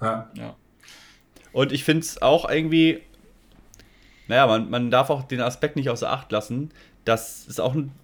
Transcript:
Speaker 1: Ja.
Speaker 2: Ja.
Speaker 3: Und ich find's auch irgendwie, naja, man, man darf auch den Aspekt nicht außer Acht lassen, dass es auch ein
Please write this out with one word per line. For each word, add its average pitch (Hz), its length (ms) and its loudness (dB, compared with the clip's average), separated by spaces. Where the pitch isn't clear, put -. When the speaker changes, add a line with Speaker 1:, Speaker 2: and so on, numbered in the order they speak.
Speaker 1:
Ja. 113 340 -6
Speaker 2:
Ja. 117 200 -14
Speaker 3:
Und 131 200 2
ich 139 120 -4
find's 160 360 -2
auch 151 300 4
irgendwie, 160 500 2
naja, 131 180 6
man, 113 220 2
man 120 220 -2
darf 127 180 4
auch 139 140 -2
den 131 180 -6
Aspekt 127 360 -2
nicht 139 120 -2
außer 120 220 -4
Acht 131 220 -6
lassen, 120 380 -4
dass - 420 -2
es - 120 -8
auch 127 140 0
ein 139 180 -4